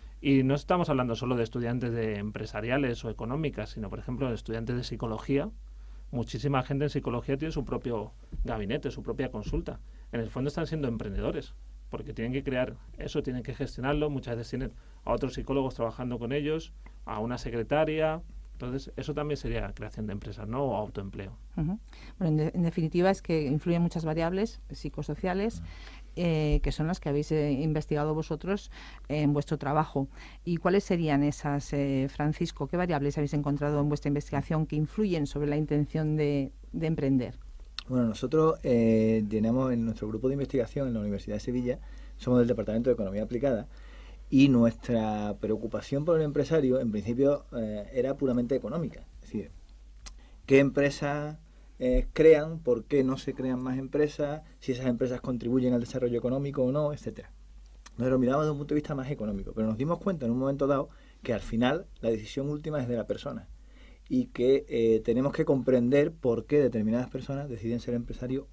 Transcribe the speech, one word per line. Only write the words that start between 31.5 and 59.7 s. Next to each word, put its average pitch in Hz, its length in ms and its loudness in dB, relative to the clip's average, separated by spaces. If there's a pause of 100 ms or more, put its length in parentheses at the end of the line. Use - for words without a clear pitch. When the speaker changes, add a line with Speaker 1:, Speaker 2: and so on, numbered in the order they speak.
Speaker 2:
eh, 139 340 2
Francisco? 151 580 -2
¿Qué 175 120 -2
variables 151 400 0
habéis 147 160 0
encontrado 147 440 0
en 147 120 2
vuestra 147 180 -2
investigación 147 580 0
que 151 100 -4
influyen 160 500 0
sobre 147 240 -2
la 143 80 2
intención 151 580 0
de, 143 340 2 (220)
de 165 140 -2
emprender? 139 480 2 (560)
Speaker 3:
Bueno, 127 160 4
nosotros, 156 560 2
eh, 113 640 6
tenemos 113 420 2
en 117 140 0
nuestro 110 240 -4
grupo 110 200 -2
de 135 40 2
investigación 135 560 -2
en 120 60 -2
la 110 60 0
Universidad 104 360 -4
de 104 40 -4
Sevilla, 123 380 -2 (380)
somos 123 220 4
del 120 100 6
Departamento 113 400 2
de 123 60 6
Economía 101 300 -2
Aplicada, 120 440 0 (600)
y 139 200 8
nuestra 110 920 2
preocupación 110 640 -2
por 165 140 4
el 160 60 4
empresario, 143 560 2
en 120 100 0
principio, 120 540 2 (120)
eh, 107 360 -6
era 135 240 0
puramente 123 400 2
económica. 139 480 -4 (180)
Es - 80 -18
decir, 104 220 -6 (920)
¿qué 135 120 10
empresas, 143 800 2 (400)
eh, 127 340 2
crean? 160 460 8
¿Por 117 280 0
qué 139 180 4
no 131 140 2
se 131 160 -6
crean 127 260 -2
más 131 180 -2
empresas? 147 640 -2 (160)
Si - 140 -4
esas 127 140 -2
empresas 123 340 0
contribuyen 123 540 2
al 120 60 4
desarrollo 120 380 0
económico 135 460 0
o 127 80 2
no, 147 200 0
etcétera. - 380 -10 (640)
Entonces 127 180 0
lo 131 80 4
miramos 127 260 4
desde 151 60 2
un 143 80 -2
punto 147 160 -4
de 147 60 4
vista 147 160 -4
más 131 160 -4
económico, 104 420 -4
pero 110 140 0
nos 110 100 -2